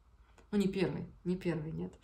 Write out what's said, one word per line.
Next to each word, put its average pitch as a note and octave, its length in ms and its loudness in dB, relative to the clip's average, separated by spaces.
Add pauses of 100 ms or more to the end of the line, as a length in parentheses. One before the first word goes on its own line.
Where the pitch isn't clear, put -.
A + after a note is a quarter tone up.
(520)
Ну, G#3 60 4
не F#3+ 80 4
первой, F3 400 0 (180)
не F3+ 120 0
первой, D#3+ 340 -2
нет. E3+ 220 -6 (100)